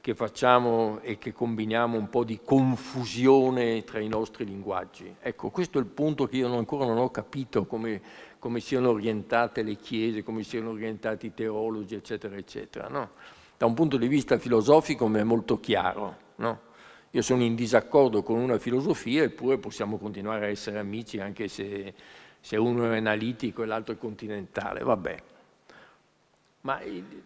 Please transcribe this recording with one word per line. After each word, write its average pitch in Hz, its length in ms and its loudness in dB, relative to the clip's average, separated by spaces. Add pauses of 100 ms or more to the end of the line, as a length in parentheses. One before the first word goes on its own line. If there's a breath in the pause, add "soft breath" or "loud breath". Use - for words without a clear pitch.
che 117 140 -4
facciamo 117 880 4
e 110 160 -6
che - 140 -8
combiniamo 113 640 0
un 107 100 -4
po' 120 160 0
di 113 180 -8
confusione 127 1400 4
tra - 140 -8
i 107 100 -4
nostri 110 360 -4
linguaggi. 95 760 -8
Ecco, 120 300 -8
questo 175 280 -2
è - 20 2
il 110 80 -4
punto 147 380 0
che 127 100 -4
io 127 120 2
non, 123 100 0
ancora 135 260 -2
non 113 140 2
ho 123 120 2
capito, 120 540 -4
come, 110 360 -6 (380 loud breath)
come 120 220 -4
siano 127 300 2
orientate 113 720 0
le 107 140 -4
chiese, 110 460 -4
come 110 220 -8
siano 113 260 -6
orientati 110 560 -6
i 107 80 -10
teologi, 110 600 -4
eccetera, 101 400 -8
eccetera, - 520 -12
no? 131 220 -8 (460 loud breath)
Da 117 100 2
un 117 80 4
punto 143 220 4
di 120 100 2
vista 131 320 4
filosofico 123 680 4
mi 107 100 4
è 104 60 2
molto 113 340 2
chiaro, 98 580 0 (200)
no? 113 240 -4 (500 loud breath)
Io 120 120 0
sono 127 200 4
in 117 140 2
disaccordo 117 680 6
con 117 160 0
una 123 200 2
filosofia, 139 680 0
eppure 127 340 0
possiamo 104 400 -6
continuare 104 480 -6
a - 20 0
essere 104 300 -6
amici 107 400 -8
anche 101 300 -8
se, 98 440 -8 (460 loud breath)
se - 180 -6
uno 120 360 2
è 113 40 0
analitico 110 680 -2
e - 20 -6
l'altro 110 280 -6
è - 40 -16
continentale, 104 840 -8
vabbè. 110 380 -2 (1400 loud breath)
Ma, 135 180 -6
eh, - 220 -10 (240)